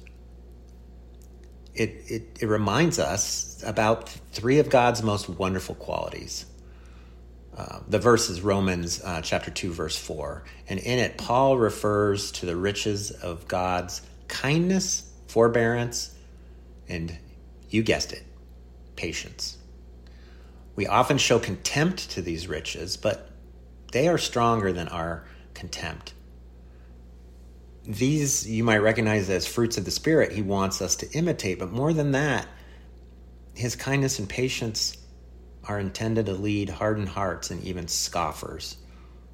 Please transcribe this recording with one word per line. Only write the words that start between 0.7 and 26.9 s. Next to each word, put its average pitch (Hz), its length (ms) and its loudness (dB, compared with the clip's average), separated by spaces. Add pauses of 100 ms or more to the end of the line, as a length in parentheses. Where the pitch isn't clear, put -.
it, - 320 -2
it, - 360 -8
it 117 40 -2
reminds 107 520 2
us - 680 -2
about 110 460 2 (220)
three 127 260 4
of 143 100 6
God's 120 340 6
most 104 280 0
wonderful 92 440 -2
qualities. - 680 -8 (1120)
Uh, - 320 -10
the 107 100 2
verse 113 300 6
is 90 140 -6
Romans, 95 600 0
uh, 85 200 -4
chapter - 280 -2
two, 90 220 -6
verse 82 240 -4
four. 73 480 -8 (240)
And 98 100 -4
in 120 200 0
it, 110 180 0
Paul 135 400 4
refers 104 760 2
to - 140 -6
the 85 100 -2
riches 101 540 -2
of - 380 -10
God's 90 540 -2 (260)
kindness, 175 840 0 (180)
forbearance, 117 840 4 (720)
and, 82 280 -6 (540)
you 110 120 4
guessed 85 300 0
it, - 120 -14 (720)
patience. - 600 -8 (1200)
We 101 100 -2
often 127 320 4
show 117 200 6
contempt 143 760 0
to 95 100 -4
these 82 260 -6
riches, 78 480 -6
but - 340 -2 (600)
they 135 160 4
are 165 100 4
stronger 113 540 2
than 85 160 -4
our 85 360 -4 (280)
contempt. - 600 -10 (1700)